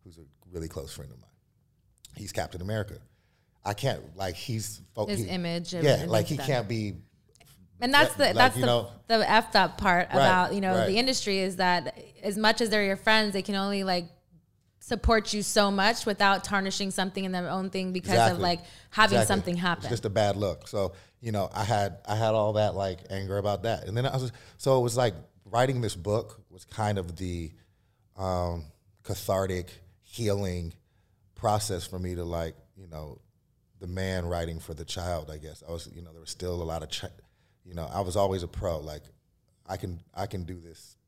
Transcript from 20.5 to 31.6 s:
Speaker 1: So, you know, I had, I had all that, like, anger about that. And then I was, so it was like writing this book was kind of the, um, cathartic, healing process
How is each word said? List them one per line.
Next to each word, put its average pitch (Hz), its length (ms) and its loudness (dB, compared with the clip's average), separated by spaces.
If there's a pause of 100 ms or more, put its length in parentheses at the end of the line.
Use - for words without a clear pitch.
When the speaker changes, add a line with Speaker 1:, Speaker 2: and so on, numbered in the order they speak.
Speaker 1:
So, 98 260 -2 (280)
you 117 100 -6
know, 101 200 0
I 107 120 -4
had, 101 340 0 (100)
I 104 80 -2
had 110 200 2
all 107 180 2
that, 104 220 2
like, 95 240 -2 (100)
anger 98 300 -4
about 98 240 0
that. 113 240 -2
And 104 100 -4
then 127 80 0
I 135 100 -2
was, 131 160 -4 (260)
so 135 200 4
it 123 60 4
was 117 120 -2
like 120 200 2 (300)
writing 123 360 0
this 107 140 -2
book 104 440 -4 (120)
was - 140 -20
kind 104 340 -2
of 85 160 -6
the, 85 360 -6 (640)
um, 87 500 -2 (380)
cathartic, 95 680 -2 (320)
healing 98 680 -4 (600)
process 104 540 -2